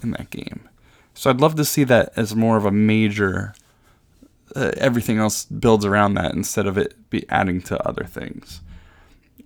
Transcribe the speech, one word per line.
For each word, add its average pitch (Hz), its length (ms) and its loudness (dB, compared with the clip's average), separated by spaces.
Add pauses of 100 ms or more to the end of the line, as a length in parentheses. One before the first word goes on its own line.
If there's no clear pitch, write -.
in 117 100 -6
that - 200 -10
game. - 360 -14 (460)
So - 160 -2
I'd 123 100 2
love 156 160 4
to 151 100 0
see 143 200 0
that 120 320 4
as 107 180 -2
more 113 220 4
of 104 80 2
a 98 60 2
major, 104 800 2 (1000)
uh, 127 220 -2
everything 120 420 0
else 107 280 0
builds 104 400 2
around 101 300 2
that 87 180 -2
instead 101 320 -2
of 98 120 -2
it - 320 -4
be - 200 -4
adding 90 340 0
to - 240 -4
other - 160 -6
things. - 580 -14 (840)